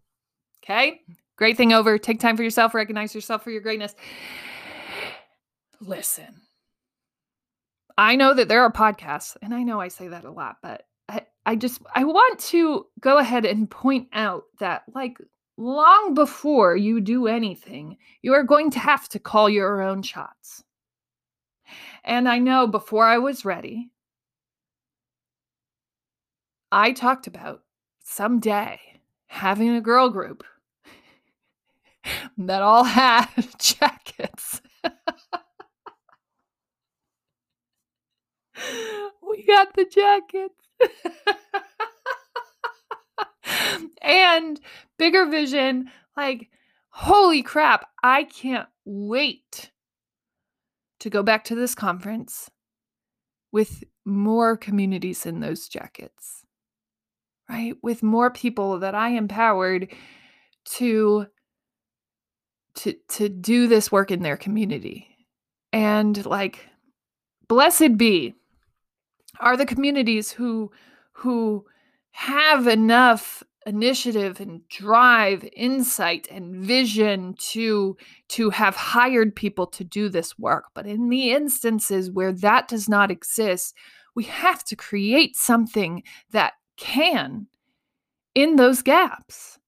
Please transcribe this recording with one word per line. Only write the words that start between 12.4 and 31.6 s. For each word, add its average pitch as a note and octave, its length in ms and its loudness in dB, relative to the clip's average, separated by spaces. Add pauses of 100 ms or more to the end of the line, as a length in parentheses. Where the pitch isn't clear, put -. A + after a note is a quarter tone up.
go C4+ 180 4
ahead A#3+ 280 0
and G#3 240 -2
point B3+ 440 -2
out G#3 300 -6 (160)
that, F3+ 240 -6 (100)
like, B3 240 -10 (400)
long D#4 560 6
before C4+ 640 2
you G#3+ 260 0
do A#3 260 -2
anything, G3 720 -8 (240)
you C4 120 0
are C#4+ 100 4
going D4 280 4
to A#3+ 80 -6
have - 300 0
to G#3 100 -10
call G#3+ 300 2
your G3+ 320 0
own F#3+ 220 -4
shots. - 600 -18 (1400)
And B3 260 0
I A#3+ 100 2
know B3+ 280 4
before G#3+ 380 0
I A3+ 120 6
was C4 260 -2
ready, G#3+ 460 -8 (2750)
I G#3 200 4
talked C4 360 -2
about - 360 -16 (400)
someday G#3+ 760 -4 (460)
having G3+ 440 -2
a A#3 120 0
girl A#3+ 280 4
group - 340 -10 (800)
<laughs> - 1160 -18